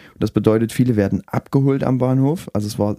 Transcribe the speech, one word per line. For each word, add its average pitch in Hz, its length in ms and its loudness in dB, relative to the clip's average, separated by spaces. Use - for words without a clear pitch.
Und - 100 -8
das 107 80 -2
bedeutet, 110 400 2
viele 123 240 0
werden 98 320 0
abgeholt 139 560 0
am 127 140 0
Bahnhof. 131 560 0
Also 104 120 -4
es 107 140 -6
war, 104 200 0